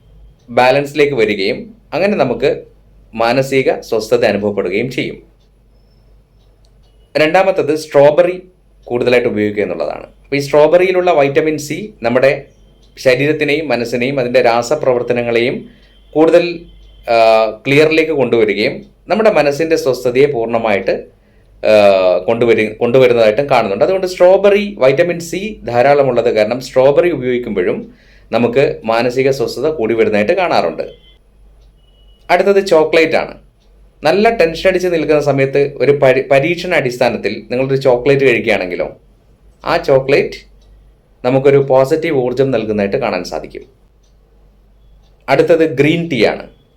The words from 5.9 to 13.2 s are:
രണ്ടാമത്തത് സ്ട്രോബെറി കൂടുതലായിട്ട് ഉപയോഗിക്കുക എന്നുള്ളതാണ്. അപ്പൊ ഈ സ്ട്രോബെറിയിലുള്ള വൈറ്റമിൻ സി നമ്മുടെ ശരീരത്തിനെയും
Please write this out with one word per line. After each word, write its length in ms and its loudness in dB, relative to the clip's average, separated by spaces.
രണ്ടാമത്തത് 600 0
സ്ട്രോബെറി 680 2
കൂടുതലായിട്ട് 440 0
ഉപയോഗിക്കുക 340 -2
എന്നുള്ളതാണ്. 400 -6
അപ്പൊ 340 -12
ഈ 20 -2
സ്ട്രോബെറിയിലുള്ള 720 2
വൈറ്റമിൻ 480 0
സി 440 -12
നമ്മുടെ 440 0
ശരീരത്തിനെയും 720 -2